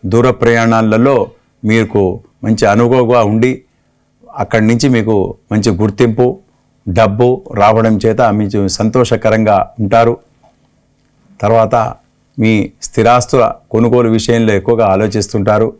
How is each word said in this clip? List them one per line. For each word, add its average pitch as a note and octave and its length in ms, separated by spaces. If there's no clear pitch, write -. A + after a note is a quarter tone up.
దూర A#2 240
ప్రయాణాలలో A2+ 1000
మీకు G#2+ 560
మంచి A2 220
అనుకువగా A#2 560
ఉండి A2+ 400
అక్కడి A2+ 300
నుంచి A#2+ 220
మీకు G#2+ 480
మంచి G#2+ 180
గుర్తింపు, A2 680
డబ్బు A2+ 540
రావడం A2 520
చేత A2 160
మీకు G#2 460
సంతోషకరంగా A2 1000
ఉంటారు. A#2 380
తర్వాత A2+ 520
మీ A2 320
స్థిరాస్తుల A#2+ 680
కొనుగోలు A#2 380
విషయంలో A2+ 460
ఎక్కువగా A2 320
ఆలోచిస్తుంటారు. G#2 920